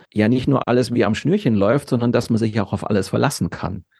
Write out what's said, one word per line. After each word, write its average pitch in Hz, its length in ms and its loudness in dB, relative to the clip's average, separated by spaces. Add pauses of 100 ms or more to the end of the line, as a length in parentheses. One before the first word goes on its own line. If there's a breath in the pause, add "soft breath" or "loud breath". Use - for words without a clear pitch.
(140)
ja 107 140 2
nicht 123 200 0
nur 135 200 2
alles 123 260 0
wie 120 120 2
am 107 100 0
Schnürchen 147 400 0
läuft, 107 340 0
sondern 120 220 2
dass 120 180 0
man 117 80 2
sich 110 220 -2
auch 98 140 -4
auf - 140 -4
alles 101 220 -2
verlassen 113 400 -2
kann. 92 360 -8 (140)